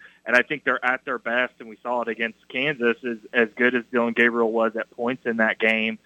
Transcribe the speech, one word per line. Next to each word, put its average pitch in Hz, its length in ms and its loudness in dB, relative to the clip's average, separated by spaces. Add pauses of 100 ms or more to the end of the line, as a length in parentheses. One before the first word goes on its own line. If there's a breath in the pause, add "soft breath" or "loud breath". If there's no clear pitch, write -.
(260 loud breath)
and 117 100 2
I 123 60 6
think 139 220 -6
they're 127 200 0
at 127 220 -2
their 127 140 -4
best, 120 400 -2
and 117 100 -16
we 104 140 -16
saw 123 180 -2
it 117 60 -6
against 113 320 -6 (100)
Kansas, 127 540 0
as, 120 140 -6 (160)
as 117 220 2
good 123 200 2
as 120 80 -2 (100)
Dylan 117 220 0
Gabriel 117 360 4
was 113 240 2
at 113 160 -6
points 123 340 -4
in 117 120 -2
that 110 220 2
game. 110 460 0